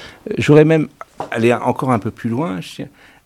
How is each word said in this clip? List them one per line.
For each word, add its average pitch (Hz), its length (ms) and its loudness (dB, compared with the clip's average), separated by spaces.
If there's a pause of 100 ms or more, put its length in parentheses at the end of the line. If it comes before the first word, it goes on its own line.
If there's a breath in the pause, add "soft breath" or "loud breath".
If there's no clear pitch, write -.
(300 loud breath)
Euh, - 80 -6
j'aurais 147 260 6
même 156 240 2 (440)
allé 117 220 2
encore 123 380 -2
un 117 80 2
peu 104 120 -6
plus - 180 -8
loin, 165 320 -4
je, - 220 -14 (420 soft breath)